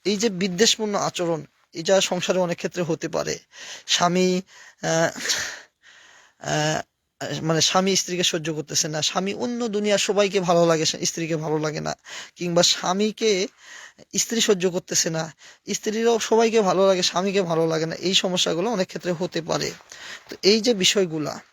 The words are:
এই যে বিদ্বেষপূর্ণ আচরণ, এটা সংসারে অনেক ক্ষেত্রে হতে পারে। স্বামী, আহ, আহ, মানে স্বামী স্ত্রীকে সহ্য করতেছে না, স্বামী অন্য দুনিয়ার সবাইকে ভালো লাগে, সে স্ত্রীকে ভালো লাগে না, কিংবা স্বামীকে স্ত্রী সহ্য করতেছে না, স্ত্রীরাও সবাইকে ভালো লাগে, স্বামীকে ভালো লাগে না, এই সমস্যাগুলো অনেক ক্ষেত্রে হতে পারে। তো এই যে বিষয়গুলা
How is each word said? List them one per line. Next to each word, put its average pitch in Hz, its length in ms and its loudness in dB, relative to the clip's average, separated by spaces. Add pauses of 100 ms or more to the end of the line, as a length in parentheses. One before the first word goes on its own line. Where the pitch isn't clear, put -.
এই 202 120 0
যে 220 120 0
বিদ্বেষপূর্ণ 202 640 0
আচরণ, 165 480 -2 (300)
এটা 190 280 2
সংসারে 180 380 0
অনেক 175 180 0
ক্ষেত্রে 180 260 -6
হতে 160 260 -4
পারে। 156 300 -4 (480)
স্বামী, 180 540 2 (420)
আহ, 165 360 0 (1200)
আহ, 151 400 -2 (640)
মানে 160 180 0
স্বামী 190 360 2
স্ত্রীকে 180 260 -2
সহ্য 165 300 -2
করতেছে 151 360 -4
না, 151 140 -4
স্বামী 190 320 -2
অন্য 240 340 -4
দুনিয়ার 208 300 2
সবাইকে 202 420 2
ভালো 170 260 4
লাগে, 165 180 4
সে - 220 -2
স্ত্রীকে 165 300 -4
ভালো 156 220 -2
লাগে 156 220 -2
না, 151 160 -6 (400)
কিংবা 175 260 2
স্বামীকে 202 840 0 (720)
স্ত্রী 226 220 -2
সহ্য 185 300 2
করতেছে 175 400 -2
না, 160 220 -6 (420)
স্ত্রীরাও 226 440 0
সবাইকে 226 420 4
ভালো 190 280 4
লাগে, 185 140 4
স্বামীকে 190 400 0
ভালো 165 240 2
লাগে 160 200 0
না, 165 80 -6
এই 190 200 -2
সমস্যাগুলো 180 560 0
অনেক 185 160 0
ক্ষেত্রে 180 260 -6
হতে 170 300 -4
পারে। 156 280 -2 (580)
তো - 140 -14
এই 214 180 6
যে 233 140 2
বিষয়গুলা 175 680 0 (120)